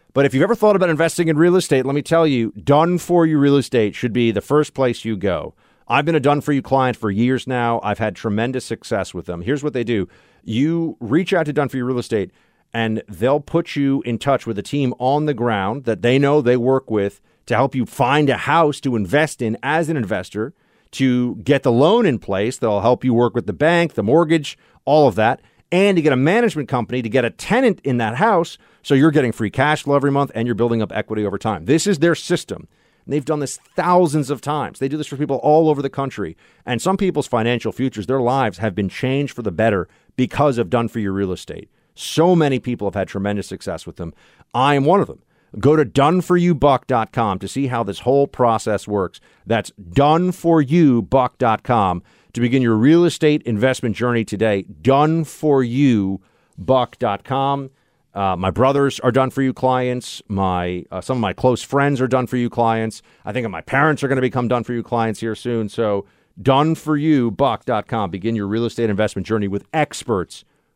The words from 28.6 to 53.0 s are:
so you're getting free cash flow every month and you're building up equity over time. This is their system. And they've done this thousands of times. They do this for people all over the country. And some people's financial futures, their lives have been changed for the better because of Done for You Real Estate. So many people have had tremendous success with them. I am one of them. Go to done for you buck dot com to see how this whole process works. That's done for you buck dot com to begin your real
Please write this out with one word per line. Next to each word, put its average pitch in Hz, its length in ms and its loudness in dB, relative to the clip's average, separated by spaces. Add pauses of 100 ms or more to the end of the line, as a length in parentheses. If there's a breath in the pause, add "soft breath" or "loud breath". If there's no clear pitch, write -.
so - 120 0
you're 147 160 6
getting 135 220 2
free 104 180 -4
cash 147 320 -2
flow 143 140 2
every 139 140 2
month 139 240 0
and 117 120 -4
you're 120 80 -2
building 117 280 0
up 101 100 -6
equity 107 320 -4
over 98 140 -4
time. 95 280 -4
This 156 200 2
is 190 120 0
their 165 160 2
system. - 540 -6 (360)
And - 80 -10
they've 143 120 -4
done 151 160 -4
this - 180 -8 (180)
thousands 156 540 2
of 135 100 -6
times. 143 380 -6
They 139 100 -2
do 143 80 -6
this 151 100 -8
for 139 100 -12
people 139 200 -2
all 156 320 4
over 143 140 0
the 135 80 -4
country. 107 460 -6 (280 soft breath)
And 123 160 -4
some 190 160 0
people's 175 300 -2
financial 117 440 -2
futures, 113 360 -6
their 131 140 0
lives 120 380 -2
have 107 160 -4
been 98 140 -2
changed 135 460 -4
for 120 80 -10
the 104 100 -4
better 98 360 0 (280 soft breath)
because 131 400 0
of 107 140 -2
Done 117 180 0
for 117 120 -6
You 98 120 -2
Real 95 200 -2
Estate. - 380 -12 (240)
So 170 400 2
many 143 240 2
people 117 280 -6
have 92 80 -4
had 95 140 -2
tremendous 101 380 -4
success - 400 -10
with 82 100 -14
them. 85 180 -12 (400 soft breath)
I 143 200 4
am 139 100 2
one 185 160 4
of 135 60 -2
them. - 160 -16 (360)
Go 139 180 4
to 151 80 4
done 143 360 2
for 180 160 2
you 175 160 4
buck 139 360 2
dot 117 240 0
com 104 260 0
to 98 80 -8
see 135 220 -4
how 120 160 -2
this 98 160 -8
whole 139 260 2
process 113 600 0
works. 98 320 -4 (260 soft breath)
That's 110 240 -2 (220)
done 160 400 4
for 170 280 2
you 139 420 4
buck 127 360 0
dot 113 240 0
com 95 400 0 (300 soft breath)
to 120 80 -6
begin 123 220 2
your 117 120 4
real 151 300 6